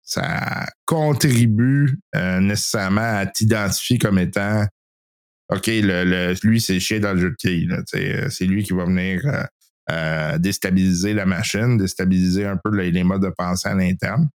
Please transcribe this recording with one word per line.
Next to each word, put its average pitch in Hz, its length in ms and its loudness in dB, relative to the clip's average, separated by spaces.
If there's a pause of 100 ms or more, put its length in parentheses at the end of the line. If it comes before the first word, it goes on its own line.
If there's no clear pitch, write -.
ça - 640 -6 (200)
contribue, 135 1120 2 (160)
euh, 92 240 0
nécessairement 104 760 0
à 98 100 -2
t'identifier 107 720 0
comme 101 180 2
étant, « 101 480 0 (880)
OK, 92 140 -4
le, 98 380 2
le, 90 380 2
lui, 110 180 4
c'est 95 140 0
le 90 40 0
chien 110 220 -2
dans 101 120 0
le 90 60 2
jeu 87 100 2
de - 60 -6
quilles, 85 320 -2
là, - 160 -4
tu - 160 -6
sais, - 160 -4
euh, - 140 -4
c'est - 160 -4
lui 98 180 0
qui 92 100 -4
va 90 120 -2
venir, 92 400 0
euh, - 180 -2 (480)
euh, 80 480 -2
déstabiliser 95 760 0
la 101 120 -2
machine, 104 520 0
déstabiliser 92 680 2
un 98 120 -4
peu 107 180 -2
les, 92 140 0
les 90 140 0
modes 95 180 2
de 95 160 -2
pensée 90 300 -2
à 104 80 -2
l'interne. » 95 600 0